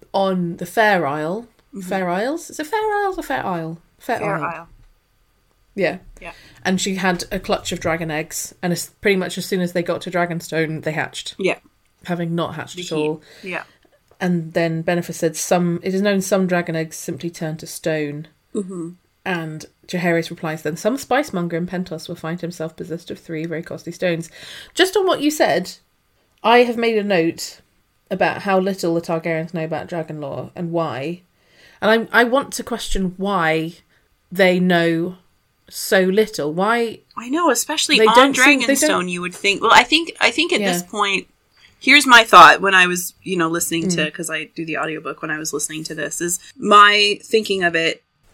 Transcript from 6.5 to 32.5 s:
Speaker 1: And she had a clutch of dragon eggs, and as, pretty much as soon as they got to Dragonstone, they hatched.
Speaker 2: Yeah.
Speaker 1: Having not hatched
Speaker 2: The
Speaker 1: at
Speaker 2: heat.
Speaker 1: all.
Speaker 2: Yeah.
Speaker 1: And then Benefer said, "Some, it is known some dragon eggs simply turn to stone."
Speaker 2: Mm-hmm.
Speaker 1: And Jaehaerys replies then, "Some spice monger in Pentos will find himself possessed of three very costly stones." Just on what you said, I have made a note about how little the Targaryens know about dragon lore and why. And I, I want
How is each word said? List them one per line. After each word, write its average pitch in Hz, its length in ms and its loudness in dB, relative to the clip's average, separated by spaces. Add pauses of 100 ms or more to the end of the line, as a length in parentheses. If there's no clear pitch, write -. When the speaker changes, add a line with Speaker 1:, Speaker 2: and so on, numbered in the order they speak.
Speaker 1:
And 185 160 0
she 190 160 -4
had 180 360 -2
a 190 80 -4
clutch - 320 -4
of 175 80 -6
dragon 165 300 -4
eggs, - 520 -8
and 175 100 0
as, - 180 -6 (100)
pretty 202 160 2
much 180 200 -4
as 180 100 -6
soon 190 140 -2
as 175 120 -2
they 175 100 0
got 175 200 -4
to 180 80 -10
Dragonstone, 160 720 -2
they 156 80 -2
hatched. - 460 -8
Speaker 2:
Yeah. 180 200 -2 (460)
Speaker 1:
Having 170 300 -4
not 165 200 -4
hatched 156 220 -12
Speaker 2:
The 180 60 -8
Speaker 1:
at 170 60 -12
Speaker 2:
heat. 165 60 -6
Speaker 1:
all. 156 280 -2 (200)
Speaker 2:
Yeah. 180 220 -8 (560)
Speaker 1:
And 170 320 -2
then 165 320 -2
Benefer 175 280 -2
said, 160 240 -2
"Some, 175 460 0
it 185 120 -4
is 190 60 0
known 202 200 2
some 190 260 0
dragon 175 300 -2
eggs 160 200 -6
simply 170 340 -10
turn 160 260 -8
to 160 100 -14
stone." 151 640 -6 (260)
Speaker 2:
Mm-hmm. 180 360 -8 (360)
Speaker 1:
And 160 400 -6 (220)
Jaehaerys 170 420 0
replies 160 320 -8
then, 156 140 -4
"Some 247 200 -2
spice 269 360 -2
monger 175 240 -4
in 175 100 -4
Pentos 180 420 -8
will 175 60 -10
find 170 260 -8
himself 165 360 -10
possessed 170 340 -10
of 190 80 -12
three 160 260 -8
very 165 180 -6
costly - 300 -12
stones." 165 380 -4 (440)
Just 370 220 0
on 381 100 2
what 330 160 0
you 294 80 2
said, 185 420 0 (720)
I 233 200 6
have 233 120 -2
made 226 200 0
a 208 60 2
note 175 580 -2 (500)
about 180 320 0
how 190 180 2
little 185 340 -2
the 170 60 0
Targaryens 165 540 -4
know 160 100 -4
about 160 240 -6
dragon 156 320 -8
lore 143 340 -10
and 170 160 -6
why. 160 520 -4 (580)
And 220 320 2
I, 214 80 4
I 247 40 6
want 240 300 0